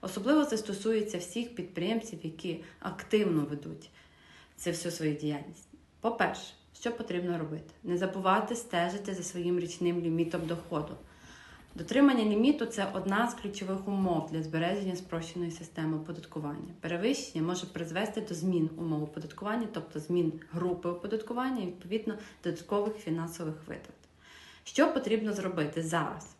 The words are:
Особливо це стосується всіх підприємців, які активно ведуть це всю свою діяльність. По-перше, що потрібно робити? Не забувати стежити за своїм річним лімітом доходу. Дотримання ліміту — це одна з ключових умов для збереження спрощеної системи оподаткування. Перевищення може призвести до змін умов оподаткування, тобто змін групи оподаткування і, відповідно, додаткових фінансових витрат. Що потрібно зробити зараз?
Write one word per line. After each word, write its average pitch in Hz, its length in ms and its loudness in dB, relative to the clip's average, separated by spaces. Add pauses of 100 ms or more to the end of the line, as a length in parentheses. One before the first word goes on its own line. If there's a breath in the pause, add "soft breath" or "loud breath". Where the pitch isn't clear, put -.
Особливо 254 440 4
це 233 120 0
стосується 214 600 0
всіх 233 360 -4
підприємців, 185 680 -2
які 165 420 -6 (160 loud breath)
активно 180 720 2
ведуть 160 400 -8 (680 loud breath)
це - 140 -2
всю 165 220 -2
свою 156 220 0
діяльність. - 540 -4 (320)
По-перше, - 540 0 (200)
що - 180 -2
потрібно 175 460 -2
робити? 156 440 -6
Не 175 160 0
забувати 190 580 2
стежити 190 580 0
за 175 80 -4
своїм 175 380 0
річним 175 400 0
лімітом 165 460 0
доходу. 160 480 -4 (800 loud breath)
Дотримання 247 500 6
ліміту — 220 420 6
це 196 260 0
одна 196 380 2
з - 40 -6
ключових 190 540 -4
умов 180 440 2
для 160 100 0
збереження 175 540 0
спрощеної 170 540 -4
системи 160 460 -2
оподаткування. 151 840 -6
Перевищення 175 640 0
може 180 220 -2
призвести 180 540 -4
до - 140 -6
змін 165 440 2
умов 156 240 0
оподаткування, 202 680 -4
тобто 156 280 -6
змін 165 320 2 (200)
групи 175 360 0
оподаткування 220 720 -2
і, 180 40 -2
відповідно, 214 480 -4 (300 loud breath)
додаткових 208 520 0
фінансових 160 580 -4 (120)
витрат. - 300 -12 (680 loud breath)
Що 320 280 6
потрібно 214 400 2
зробити 170 500 0
зараз? 160 440 0 (140)